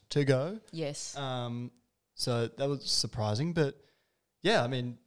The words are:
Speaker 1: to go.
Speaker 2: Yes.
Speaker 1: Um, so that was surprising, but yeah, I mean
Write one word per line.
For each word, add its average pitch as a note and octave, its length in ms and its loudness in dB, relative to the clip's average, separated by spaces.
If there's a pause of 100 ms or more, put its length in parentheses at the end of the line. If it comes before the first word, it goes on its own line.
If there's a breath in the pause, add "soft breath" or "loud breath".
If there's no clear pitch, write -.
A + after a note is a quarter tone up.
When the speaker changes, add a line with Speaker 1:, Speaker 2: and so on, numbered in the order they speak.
Speaker 1:
to C#3+ 160 4
go. C#3+ 340 2 (120)
Speaker 2:
Yes. D3+ 460 -6
Speaker 1:
Um, B2 540 -4 (420)
so A#2+ 340 0 (100)
that C#3 120 0
was C#3+ 160 -2
surprising, A2+ 680 0
but D3 220 2 (680 soft breath)
yeah, F#3 200 4
I A#2+ 40 0
mean B2 400 -4